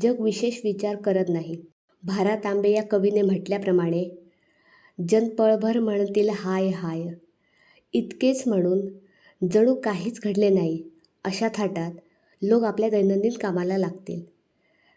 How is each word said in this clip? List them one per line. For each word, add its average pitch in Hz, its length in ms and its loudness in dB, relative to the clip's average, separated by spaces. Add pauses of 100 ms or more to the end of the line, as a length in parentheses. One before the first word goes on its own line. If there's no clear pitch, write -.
जग 240 180 2
विशेष 233 440 -2
विचार 208 320 -2
करत 190 320 0
नाही." 165 280 -4 (460)
भा 190 220 -2
रा 214 120 2
तांबे 202 340 0
या 214 120 2
कवीने 208 400 2
म्हटल्याप्रमाणे, 180 880 0 (1000)
"जन 226 200 2
पळभर 220 500 2
म्हणतील 208 500 0
हाय 190 380 -2
हाय, 170 380 -4 (880)
इतकेच 254 540 0
म्हणून 190 340 2 (720)
जणू 233 220 6
काहीच 214 460 -4
घडले 208 280 2
नाही, 170 340 2 (420)
अशा 190 300 -2
थाटात 185 380 -4 (500)
लोक 226 200 4
आपल्या 214 280 0
दैनंदिन 202 420 2
कामाला 185 460 -2
लागतील." 175 420 -6 (760)